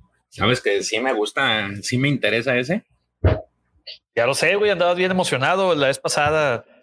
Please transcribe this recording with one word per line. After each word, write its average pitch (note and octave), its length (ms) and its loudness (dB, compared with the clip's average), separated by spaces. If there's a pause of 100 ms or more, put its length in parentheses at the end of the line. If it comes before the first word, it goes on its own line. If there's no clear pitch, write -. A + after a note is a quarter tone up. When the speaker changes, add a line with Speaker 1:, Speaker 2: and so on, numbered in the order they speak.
(300)
Speaker 1:
¿Sabes A#2 320 0
que G2+ 200 0
sí A2 180 -4
me C3 120 -2
gusta, A2 560 -2 (140)
sí B2 160 -2
me C#3 100 0
interesa A#2 480 0
ese? C3 280 -4 (1300)
Speaker 2:
Ya A#2 100 2
lo C3+ 80 2
sé, D#3+ 220 2
güey, G#3 140 2
andabas F3+ 260 2
bien F#3 140 0
emocionado F3+ 640 2
la C#3 140 2
vez C3+ 100 0
pasada, D3+ 640 0 (180)